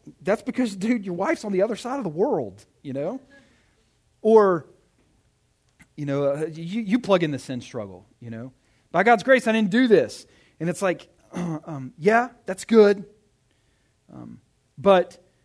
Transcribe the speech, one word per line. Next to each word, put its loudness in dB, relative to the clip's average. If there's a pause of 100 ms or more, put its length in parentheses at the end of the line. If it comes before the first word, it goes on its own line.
(220)
that's -2
because, -4
dude, -2
your -6
wife's -4
on -4
the 2
other -2
side -8
of -8
the -6
world," -4 (180)
you -12
know? -6 (1000)
Or, 6 (1300)
you -10
know, -2
uh, -2
you, -8
you 0
plug 2
in -2
the -6
sin -10
struggle, -14 (140)
you -16
know? -14 (400)
"By 2
God's 4
grace, 4
I 0
didn't 0
do 2
this." 2 (340)
And -4
it's -6
like, -4 (120)
<clears throat> -20
um, -10
yeah, 0 (180)
that's -10
good. 6 (1080)
Um, -18 (360)
but 2 (200)